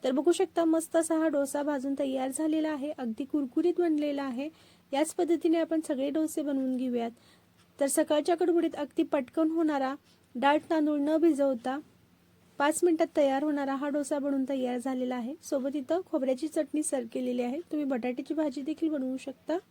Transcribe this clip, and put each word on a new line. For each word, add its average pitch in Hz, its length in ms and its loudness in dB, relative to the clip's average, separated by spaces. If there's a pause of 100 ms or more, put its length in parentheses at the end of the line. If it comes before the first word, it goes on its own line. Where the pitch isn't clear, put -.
तर 262 80 0
बघू 294 200 4
शकता 349 340 2
मस्त 320 300 2
असा 330 220 2
हा 320 100 2
डोसा 285 360 0
भाजून 277 360 -2
तयार 262 320 -2
झालेला 311 400 0
आहे, 294 260 -4
अगदी 240 260 -4
कुरकुरीत 311 540 0
बनलेला 294 460 0
आहे. 269 260 -6 (420)
याच 302 220 0
पद्धतीने 330 440 2
आपण 320 300 0
सगळे 277 220 0
डोसे 311 320 -2
बनवून 269 360 0
घेऊयात. 240 340 -2 (680)
तर 277 80 2
सकाळच्या 302 540 2
गडबडीत 330 340 2
अगदी 294 280 -2
पटकन 311 480 0
होणारा, 294 420 0 (420)
डाळ 277 220 4 (120)
तांदूळ 302 300 2
न 302 180 2
भिजवता 277 600 2 (840)
पाच 294 240 2
मिनिटात 330 240 4 (100)
तयार 277 260 4
होणारा 285 320 0
हा 269 140 -4
डोसा 285 300 -2
बनवून 277 300 0
तयार 254 280 -2
झालेला 254 380 -4
आहे. 247 180 -6 (100)
सोबत 277 320 -2
इथं 311 260 -2 (100)
खोबऱ्याची 262 360 0
चटणी 302 360 -2
सर्व्ह 254 300 -2
केलेली 247 280 -2
आहे. 247 180 -2 (120)
तुम्ही 294 140 -2
बटाट्याची 254 480 -4
भाजी 294 280 -2
देखील 302 280 -2
बनवू 262 280 -4
शकता. 277 400 -6 (140)